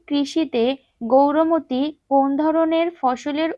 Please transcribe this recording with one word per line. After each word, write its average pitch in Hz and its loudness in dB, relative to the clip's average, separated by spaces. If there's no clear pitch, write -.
কৃষিতে 277 -2
গৌরমতি 285 2
কোন 277 2
ধরনের 320 0
ফসলের 285 -4